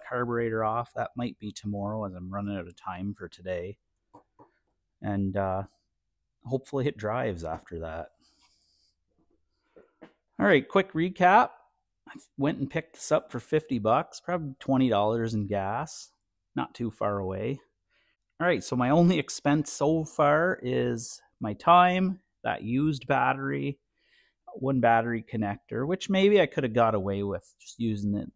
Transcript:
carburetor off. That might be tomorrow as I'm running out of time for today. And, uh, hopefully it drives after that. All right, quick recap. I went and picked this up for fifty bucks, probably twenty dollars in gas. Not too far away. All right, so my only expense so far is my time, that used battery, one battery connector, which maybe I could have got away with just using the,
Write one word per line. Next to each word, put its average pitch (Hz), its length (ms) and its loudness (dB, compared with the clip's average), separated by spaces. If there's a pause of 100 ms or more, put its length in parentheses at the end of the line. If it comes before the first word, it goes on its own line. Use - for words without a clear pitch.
carburetor 117 560 -2
off. 117 320 -2
That 117 200 -4
might 120 240 -6
be 104 120 -10
tomorrow 104 540 -6
as 92 80 -10
I'm 90 180 -12
running 101 260 -6
out 87 100 -8
of 92 80 -18
time 92 380 -8
for 90 160 -14
today. 92 480 -8 (1200)
And, 101 360 -4
uh, 95 260 -2 (800)
hopefully 131 440 -4
it 143 100 -4
drives 107 460 -4
after 80 360 -10
that. 80 300 -10 (2250)
All 185 60 2
right, 160 220 4
quick 190 260 0
recap. 185 580 4 (580)
I - 40 -18 (240)
went 135 220 -2
and 139 100 -4
picked - 240 -8
this - 180 -10
up - 180 2
for 123 120 -8
fifty 151 380 -2
bucks, 113 420 0
probably 156 380 -6
twenty 131 280 2
dollars 110 460 0
in 107 120 -2
gas. 101 680 -6 (440)
Not - 180 -6
too 117 160 -6
far 104 300 -2
away. 104 400 -4 (800)
All 170 80 0
right, 139 160 0
so - 140 -4
my 123 140 2
only 170 280 6
expense - 540 -2
so 156 320 0
far 156 580 2
is 123 580 -4 (200)
my 107 120 -4
time, 180 680 4 (240)
that - 180 -4
used 135 440 -2
battery, 139 680 0 (760)
one 135 260 0
battery 117 500 4
connector, 110 560 -4
which 180 240 -4
maybe 196 300 6
I 165 60 6
could - 180 -2
have 113 100 -2
got 113 220 4
away 98 280 -2
with 98 360 -6
just - 180 -20
using 104 360 -2
the, 104 220 -4